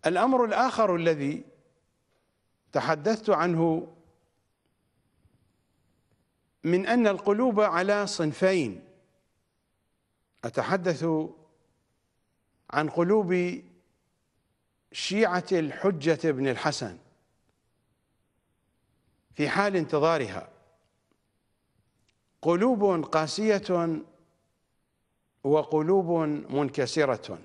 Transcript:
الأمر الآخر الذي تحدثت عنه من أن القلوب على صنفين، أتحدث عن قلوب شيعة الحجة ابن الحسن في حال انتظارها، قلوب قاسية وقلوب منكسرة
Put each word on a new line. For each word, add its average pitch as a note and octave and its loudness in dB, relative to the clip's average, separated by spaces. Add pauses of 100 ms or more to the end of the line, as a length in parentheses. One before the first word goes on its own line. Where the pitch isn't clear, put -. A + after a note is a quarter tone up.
الأمر A#3 2
الآخر G#3+ 0
الذي D#3+ -2 (1300)
تحدثت E3+ 0
عنه E3 2 (2750)
من F3+ 2
أن A#3 4
القلوب G#3 2
على G3+ 2
صنفين، D#3+ 0 (1600)
أتحدث D#3+ -2 (1600)
عن D3+ 0
قلوب F3+ 0 (1300)
شيعة F3+ -2
الحجة D#3+ 0
ابن C#3 0
الحسن A#2 -4 (2250)
في D3 -2
حال G3 0
انتظارها، D3 -2 (1900)
قلوب F#3+ 2
قاسية E3+ -2 (1400)
وقلوب D#3 2 (400)
منكسرة C3+ -2